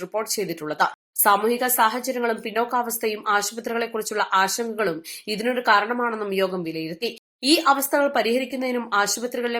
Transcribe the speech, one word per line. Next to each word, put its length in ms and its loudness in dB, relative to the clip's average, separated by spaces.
റിപ്പോർട്ട് 340 -4
ചെയ്തിട്ടുള്ളത്. 520 -2
സാമൂഹിക 420 4
സാഹചര്യങ്ങളും 680 0
പിന്നോക്കാവസ്ഥയും 800 -2
ആശുപത്രികളെക്കുറിച്ചുള്ള 880 -2
ആശങ്കകളും 560 -2
ഇതിനൊരു 360 -2
കാരണമാണെന്നും 600 2
യോഗം 260 0
വിലയിരുത്തി. 420 -6
ഈ 20 6
അവസ്ഥകൾ 420 2
പരിഹരിക്കുന്നതിനും 720 0
ആശുപത്രികളിലെ 600 -2